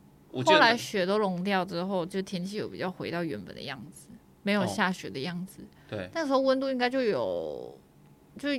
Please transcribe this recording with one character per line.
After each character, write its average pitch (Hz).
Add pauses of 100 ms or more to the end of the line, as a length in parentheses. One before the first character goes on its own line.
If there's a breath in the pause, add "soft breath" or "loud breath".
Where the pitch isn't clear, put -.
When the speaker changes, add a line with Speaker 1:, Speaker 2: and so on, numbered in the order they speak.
(320)
Speaker 1:
我 254
记 254
得 311
Speaker 2:
后 311
来 240
雪 208
都 196
融 190
掉 196
之 170
后， 185
就 190
天 190
气 202
有 131
比 90
较 175
回 101
到 170
原 135
本 87
的 60
样 135
子， - (320)
没 202
有 202
下 190
雪 -
的 139
样 175
子。 -
Speaker 1:
哦。 - (180 loud breath)
对。 95
Speaker 2:
那 330
时 269
候 262
温 262
度 269
应 262
该 247
就 262
有， 82 (600)
就 285